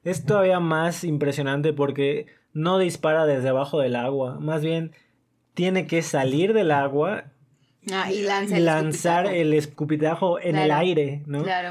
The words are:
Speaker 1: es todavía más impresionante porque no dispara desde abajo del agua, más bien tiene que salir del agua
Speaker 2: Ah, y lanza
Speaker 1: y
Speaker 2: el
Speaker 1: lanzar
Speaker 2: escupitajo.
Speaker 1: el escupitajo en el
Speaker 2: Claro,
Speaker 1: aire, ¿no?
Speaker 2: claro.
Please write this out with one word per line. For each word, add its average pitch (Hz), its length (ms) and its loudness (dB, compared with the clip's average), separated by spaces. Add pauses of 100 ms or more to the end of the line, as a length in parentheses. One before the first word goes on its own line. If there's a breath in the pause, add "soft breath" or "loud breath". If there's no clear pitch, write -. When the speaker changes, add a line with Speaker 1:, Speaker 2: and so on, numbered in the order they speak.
Speaker 1:
es 175 240 -4
todavía 185 320 4
más 165 460 0
impresionante 143 680 0
porque 139 540 -2 (260 soft breath)
no 175 280 0
dispara 160 440 0
desde 135 260 2
abajo 139 280 0
del 127 160 0
agua, 131 460 -4
más 151 220 -2
bien 165 280 -2 (640 soft breath)
tiene 185 320 0
que 165 160 0
salir 151 520 0
del 185 180 2
agua 143 540 -2 (680)
Speaker 2:
Ah, 190 180 -2
y 202 140 -4
lanza 196 320 0
Speaker 1:
y - 20 4
Speaker 2:
el 170 60 6
Speaker 1:
lanzar 165 640 2
Speaker 2:
escupitajo. 185 160 0
Speaker 1:
el 156 120 2
escupitajo 156 880 0
en 170 160 0
el 156 100 2
Speaker 2:
Claro, 151 140 2
Speaker 1:
aire, 147 460 0
¿no? 147 180 -4
Speaker 2:
claro. 180 260 -4